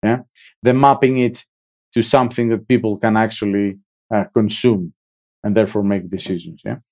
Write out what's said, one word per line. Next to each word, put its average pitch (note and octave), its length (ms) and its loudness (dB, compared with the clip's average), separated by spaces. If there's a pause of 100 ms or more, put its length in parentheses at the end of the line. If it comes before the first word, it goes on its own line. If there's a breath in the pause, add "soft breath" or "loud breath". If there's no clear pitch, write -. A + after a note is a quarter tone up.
Yeah, A2+ 160 0 (440 soft breath)
the B2 100 4
mapping C3+ 460 4
it B2 260 -2 (480)
to A#2+ 80 0
something A#2+ 480 0
that A2+ 180 -4
people A2+ 300 0
can A2 200 0
actually, G2+ 600 -2 (360)
uh, G#2 100 0 (100)
consume G#2 600 0 (500)
and G#2 120 -2
therefore G#2+ 280 0
make G2 260 -2
decisions. F2 560 -8
Yeah. - 120 -8 (140)